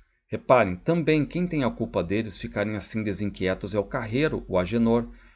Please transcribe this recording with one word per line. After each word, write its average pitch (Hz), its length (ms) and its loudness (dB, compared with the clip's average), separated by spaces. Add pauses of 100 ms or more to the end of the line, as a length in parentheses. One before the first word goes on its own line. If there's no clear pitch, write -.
(300)
Reparem, 107 460 4
também 156 480 2
quem 175 220 -2
tem 160 180 0
a 117 60 2
culpa 110 340 -2
deles 101 340 -2
ficarem 107 380 -4
assim 110 260 -4
desinquietos 95 720 -2
é 107 40 0
o 98 60 2
carreiro, 131 640 -2
o 92 120 0
Agenor, 117 500 2 (280)